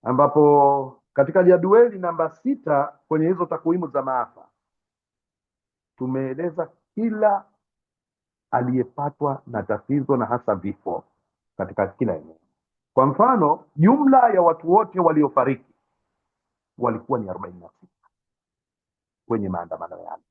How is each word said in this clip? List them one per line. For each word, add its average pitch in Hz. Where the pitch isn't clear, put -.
ambapo 143
katika 165
jadwali 190
namba 165
sita 151
kwenye 156
hizo 180
takwimu 165
za 139
maafa 131
tumeeleza 135
kila 214
aliyepatwa 131
na 113
tatizo 135
na 117
hasa 113
vifo 87
katika 95
kila 98
eneo. 80
Kwa 131
mfano, 160
jumla 254
ya 190
watu 165
wote 185
waliofariki 147
walikuwa 117
ni 101
arobaini 90
na 87
sita -
kwenye 104
maandamano 85
yale. -